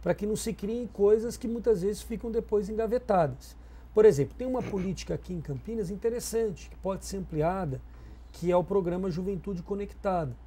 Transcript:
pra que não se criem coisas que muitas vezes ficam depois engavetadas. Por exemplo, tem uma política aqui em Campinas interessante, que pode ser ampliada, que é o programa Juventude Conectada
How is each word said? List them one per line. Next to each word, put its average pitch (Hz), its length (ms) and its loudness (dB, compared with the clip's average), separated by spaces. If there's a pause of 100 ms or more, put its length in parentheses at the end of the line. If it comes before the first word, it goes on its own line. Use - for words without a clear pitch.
pra 175 120 0
que 196 140 -2
não 214 80 0
se 220 160 -4
criem 226 360 -6
coisas 214 500 4
que 240 100 -8
muitas 220 340 2
vezes 202 200 -2
ficam 233 280 -8
depois 214 380 0
engavetadas. 208 880 0 (380)
Por 214 100 8
exemplo, 143 340 8
tem 247 80 -6
uma 254 160 -2
política 185 520 -4
aqui 180 200 -6
em 175 60 -4
Campinas 165 500 -6
interessante, 220 800 -2
que - 60 -16
pode 190 300 -4
ser 196 100 -8
ampliada, 160 640 -2 (540)
que 175 180 0
é 175 60 6
o 180 60 6
programa 185 460 0
Juventude 185 540 -4
Conectada 185 720 -2 (120)